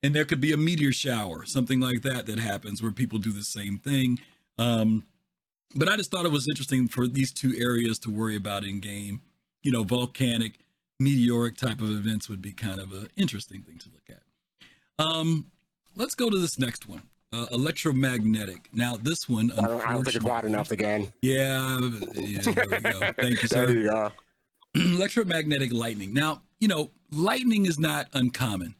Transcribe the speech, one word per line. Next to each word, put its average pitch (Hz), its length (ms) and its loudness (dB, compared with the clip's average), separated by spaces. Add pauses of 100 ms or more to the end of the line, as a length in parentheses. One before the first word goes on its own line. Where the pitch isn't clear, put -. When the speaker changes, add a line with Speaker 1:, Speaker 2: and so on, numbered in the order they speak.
Speaker 1:
And 143 120 2
there 147 120 2
could 147 140 0
be 151 120 4
a 151 60 4
meteor 151 340 2
shower, 107 540 -4
something 127 340 0
like 123 220 0
that, 127 240 -4
that 107 120 -4
happens 104 440 -4
where 113 100 -2
people 110 260 -2
do 104 140 -2
the 101 100 -8
same 101 360 -6
thing. 131 400 2 (400)
Um, 110 460 2 (720)
but 147 140 2
I 208 80 2
just 208 140 -4
thought 180 160 -2
it 165 40 4
was 139 160 2
interesting 135 420 2
for 123 200 0
these 131 240 0
two 131 240 0
areas 117 440 0
to 113 100 -6
worry 107 260 -2
about 101 280 -4
in 98 160 -6
game. 101 420 -10 (400)
You 139 100 2
know, 117 100 2
volcanic, 120 760 -2 (420)
meteoric 120 560 4
type 110 240 -4
of 110 80 0
events 107 400 -2
would 98 140 -8
be 101 100 -12
kind 98 280 -6
of 95 120 -12
an 98 240 -12
interesting 101 460 -2
thing - 160 -20
to - 160 -20
look - 160 -20
at. - 120 -20 (800)
Um, 160 440 0 (500)
let's 233 180 -4
go 240 140 0
to 202 100 2
this 170 200 0
next 123 280 -4
one, - 180 -16 (280)
uh, 117 180 -6
electromagnetic. 120 1200 0
Now, 120 260 0
this 156 260 -2
one, 117 260 2
Speaker 2:
I - 20 -8
don't, - 80 2
I 117 320 0
don't 127 100 0
think 127 120 2
it's - 0 -
Speaker 1:
unfortunately 117 140 0
Speaker 2:
wide 117 140 -2
enough 107 260 0
again. 104 420 0 (100)
Speaker 1:
Yeah, 131 560 0 (360)
yeah, - 280 -4
there - 260 2
we 220 140 -2
go. 196 320 -2
Speaker 2:
<laughs> - 80 -4
Speaker 1:
Thank 123 200 2
you, 120 60 0
Speaker 2:
There 123 200 2
Speaker 1:
sir. 123 40 6
Speaker 2:
you 113 160 4
go. 107 240 0 (320)
Speaker 1:
<clears throat> - 300 -20
Electromagnetic 170 1000 2
lightning. 113 400 -4
Now, 147 300 0 (180)
you 220 80 6
know, 151 220 0 (200)
lightning 214 540 2
is 165 140 2
not 151 340 0
uncommon 120 680 0